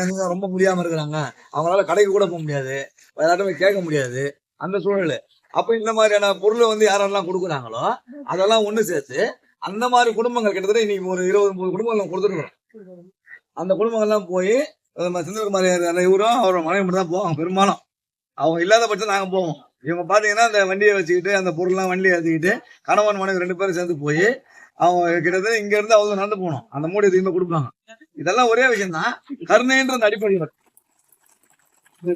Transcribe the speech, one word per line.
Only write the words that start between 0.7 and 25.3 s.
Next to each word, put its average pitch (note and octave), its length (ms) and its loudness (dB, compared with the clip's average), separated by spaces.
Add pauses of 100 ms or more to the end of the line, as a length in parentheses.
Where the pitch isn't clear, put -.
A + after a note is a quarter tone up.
இருக்கிறாங்க, D#3 360 -4 (360)
அவங்களால E3+ 340 2
கடைக்கு G3 240 4
கூட G3 140 2
போக E3+ 160 -8
முடியாது, C3+ 340 -6 (400)
யார்கிட்ட F3 320 2
போய் F3 140 -4
கேட்க G3 240 4
முடியாது, C3+ 360 -2 (420)
அந்த F#3+ 200 -4
சூழல். F#3 320 -2 (380)
அப்ப A3+ 220 0
இந்த A3 200 -2
மாதிரியான G#3 340 4 (100)
பொருளை A3 300 2
வந்து G#3+ 160 2
யாரெல்லாம் G3 420 2
கொடுக்குறாங்களோ D3 560 -4 (460)
அதெல்லாம் G#3 380 2
ஒண்ணு G#3+ 200 0
சேர்த்து E3 300 -6 (500)
அந்த G#3 240 -4
மாதிரி A#3+ 260 4
குடும்பங்கள் A3+ 360 0
கிட்டத்தட்ட G3+ 300 0
இன்னைக்கு F#3+ 300 -4
ஒரு F3+ 160 -2
இருபது, G3+ 220 2
முப்பது F#3 220 -4
குடும்பங்கள் A3 260 -2
நம்ம E3+ 120 -6
கொடுத்துருக்கோம். F#3 400 -4 (1080)
அந்த E3+ 180 -2
குடும்பங்கள்லாம் G#3+ 540 0
போய் F#3 240 2 (480)
நம்ம F3+ 220 -4
செந்தில்குமார் G3 420 -2 (220)
அந்த F3+ 180 0
இவரும் A3 340 4
அவரோட F3+ 240 2
மனைவி F#3+ 180 0
மட்டும் F#3 180 0
தான் E3+ 120 -4
போவாங்க F3+ 260 -2
பெரும்பாலும். F#3 400 0 (580)
அவங்க E3 260 0
இல்லாத A3 220 6
பட்சம் G#3 260 -4
நாங்க G3 180 -2
போவோம். F3+ 260 -2 (280)
இவங்க E3+ 240 -6
பாத்தீங்கன்னா G#3+ 400 4
அந்த G#3+ 120 2 (100)
வண்டியை G3+ 240 4
வச்சுக்கிட்டு, F3+ 440 0
அந்த F#3 200 0
பொருள்லாம் F#3 340 -2
வண்டியை F#3 240 2
ஏத்திக்கிட்டு, E3 360 0 (360)
கணவன் G3+ 340 2
மனைவி F#3+ 220 -2
ரெண்டு F3+ 140 -4
பேரும் F#3+ 200 -2
சேர்ந்து F3 260 -4
போய் D3+ 220 0 (540)
அவங்க F3 260 2 (180)
கிட்டத்தட்ட F#3+ 380 0